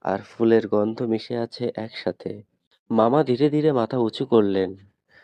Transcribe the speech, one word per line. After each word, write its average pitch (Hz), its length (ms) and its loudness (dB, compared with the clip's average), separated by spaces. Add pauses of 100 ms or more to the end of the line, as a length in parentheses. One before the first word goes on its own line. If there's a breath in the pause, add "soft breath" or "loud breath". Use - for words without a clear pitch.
আর 98 180 -2
ফুলের 113 480 2
গন্ধ 107 340 -2
মিশে 113 360 -4
আছে 117 380 -6
একসাথে। - 680 -8 (500)
মামা 117 320 4
ধীরে 131 260 0
ধীরে 151 220 0
মাথা 123 260 -2
উঁচু 117 280 -2
করলেন। 98 500 2 (480 soft breath)